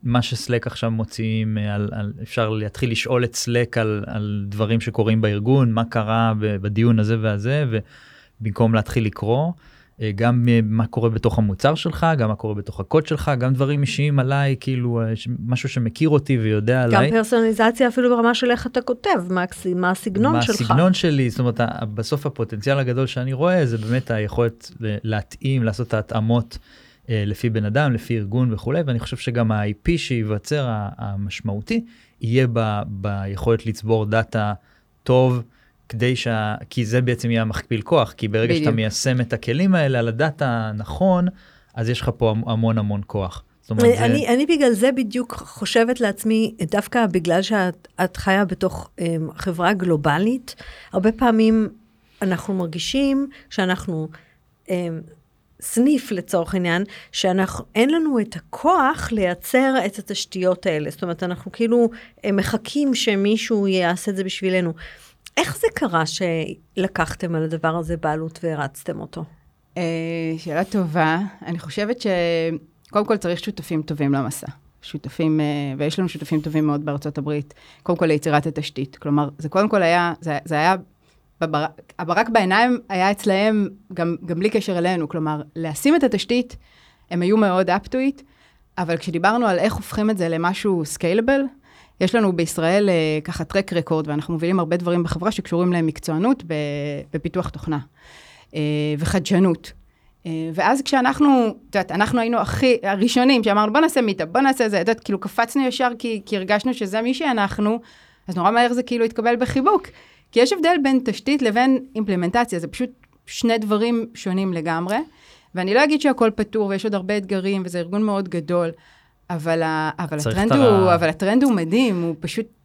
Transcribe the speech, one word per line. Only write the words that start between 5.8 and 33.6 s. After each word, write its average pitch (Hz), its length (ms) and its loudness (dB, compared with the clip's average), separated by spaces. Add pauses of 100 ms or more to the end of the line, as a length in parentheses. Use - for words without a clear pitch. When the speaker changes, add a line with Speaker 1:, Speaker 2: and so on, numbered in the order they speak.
Speaker 1:
קרה 113 540 0
ב-, 104 160 0
בדיון 107 440 2
הזה 107 220 2
והזה, 110 440 0 (760)
ובמקום 110 320 2
להתחיל 110 320 0
לקרוא, 120 460 0 (500)
אה, 110 140 -2
גם, 120 320 4
אה, 117 160 6
מה 110 240 2
קורה 117 220 0
בתוך 110 280 0
המוצר 107 380 2
שלך, 165 300 -2 (120)
גם 113 120 2
מה 107 60 0
קורה 107 180 -6
בתוך - 260 -8
הקוד 151 280 2
שלך, 151 320 -2
גם 127 140 2
דברים 139 280 0
אישיים 143 380 0
עליי, 139 400 2
כאילו, 120 420 -2
אה, 113 140 -2
ש-, - 120 -8 (200)
משהו 123 220 -2
שמכיר 123 400 0
אותי 143 280 2
ויודע 110 500 2
Speaker 2:
גם 117 100 4
Speaker 1:
עליי. - 140 4
Speaker 2:
פרסונליזציה 226 760 2
אפילו 247 280 2
ברמה 233 200 4
של 240 160 2
איך 240 160 0
אתה 247 140 -2
כותב, 247 280 -2 (200)
מה 185 140 0
הס-, - 220 -8 (100)
מה 180 160 2
הסגנון 202 420 2
Speaker 1:
מה 240 80 2
Speaker 2:
שלך. 214 200 0
Speaker 1:
הסגנון 151 320 6
שלי, 139 360 2
זאת 113 100 -6
אומרת, 120 200 0
ה-, 117 260 -2
בסוף 110 400 -4
הפוטנציאל 131 540 -2
הגדול 127 280 0
שאני 127 260 -4
רואה, 170 320 2
זה 117 120 0
באמת 117 340 -2
היכולת 113 680 -2
ל-, 107 240 -4
להתאים, 113 600 -2
לעשות 110 240 -2
את - 60 -4
ההתאמות, 113 640 0 (520)
אה, 110 180 0
לפי 104 220 -2
בן 107 160 0
אדם, 127 280 2
לפי 117 240 -2
ארגון 110 360 0
וכולי, 127 320 -2
ואני 123 140 0
חושב - 180 -8
שגם 117 340 0
ה-I 104 360 -2
P 170 100 2
שייווצר, 120 680 -2
ה-, 104 300 -4
המשמעותי, 104 880 -4 (360)
יהיה 123 320 2
ב-, 107 340 0
ביכולת 98 800 -2